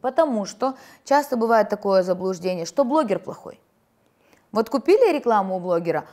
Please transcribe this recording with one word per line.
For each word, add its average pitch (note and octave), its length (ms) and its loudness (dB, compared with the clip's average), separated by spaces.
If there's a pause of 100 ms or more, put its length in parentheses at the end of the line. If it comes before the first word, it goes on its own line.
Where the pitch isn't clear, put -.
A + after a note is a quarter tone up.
Потому B3+ 420 0
что C4 300 -6 (300)
часто C#4 340 0
бывает A3+ 320 2
такое G3 320 0
заблуждение, F3+ 640 -4
что C#4 180 0
блогер C4+ 340 0
плохой. - 400 -16 (920)
Вот A3 160 -2
купили G4 460 4
рекламу G3+ 420 0
у F#3 40 -6
блогера, E3+ 520 -2